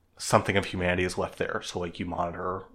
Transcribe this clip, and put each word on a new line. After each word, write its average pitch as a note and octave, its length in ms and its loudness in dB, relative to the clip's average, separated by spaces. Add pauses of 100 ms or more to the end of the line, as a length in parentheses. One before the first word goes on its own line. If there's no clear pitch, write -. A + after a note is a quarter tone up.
(180)
something G#2 400 4
of F#2 80 2
humanity F2+ 380 2
is F2+ 140 0
left F2+ 200 -2
there. - 260 -2
So, - 160 -6
like, F2 200 -4
you F#2+ 60 -2
monitor F2+ 580 -4 (120)